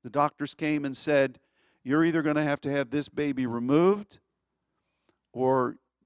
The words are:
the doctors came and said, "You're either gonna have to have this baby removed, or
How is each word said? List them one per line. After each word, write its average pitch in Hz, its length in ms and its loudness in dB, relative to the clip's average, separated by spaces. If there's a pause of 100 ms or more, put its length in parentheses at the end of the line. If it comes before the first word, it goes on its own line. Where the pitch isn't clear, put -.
the 123 80 -14
doctors 147 460 -2
came 151 300 -2
and 135 120 -6
said, 139 420 2 (440)
"You're 147 200 2
either 165 200 0
gonna 151 200 0
have 147 180 -2
to 143 100 -4
have 139 180 -2
this 143 200 -4
baby 139 360 -4
removed, 143 720 0 (1120)
or 127 460 0 (280)